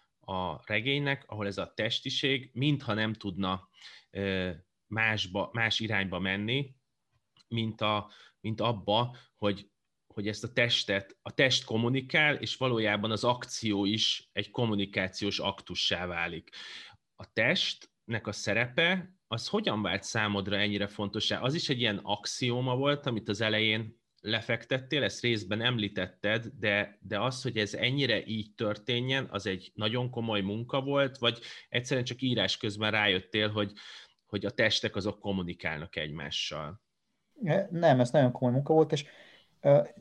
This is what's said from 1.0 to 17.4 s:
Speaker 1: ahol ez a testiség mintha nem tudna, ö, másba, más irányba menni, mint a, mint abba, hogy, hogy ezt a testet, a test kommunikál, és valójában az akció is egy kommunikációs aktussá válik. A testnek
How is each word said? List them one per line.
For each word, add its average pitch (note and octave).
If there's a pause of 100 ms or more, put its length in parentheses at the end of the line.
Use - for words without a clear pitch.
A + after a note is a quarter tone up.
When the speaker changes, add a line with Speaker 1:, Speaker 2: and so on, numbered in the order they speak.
Speaker 1:
ahol G#2+
ez G2
a F2+
testiség B2+
mintha C3
nem A2
tudna, F#2+ (420)
ö, F#2+ (360)
másba, G#2
más A2+
irányba F#2+
menni, G#2 (760)
mint A2+
a, G#2+ (300)
mint A2
abba, A2 (180)
hogy, G2+ (360)
hogy G#2
ezt G#2
a A#2+
testet, A2
a -
test C3
kommunikál, C3
és -
valójában A2
az G#2+
akció A2+
is -
egy G#2
kommunikációs G2+
aktussá F2+
válik. E2+ (640)
A -
testnek -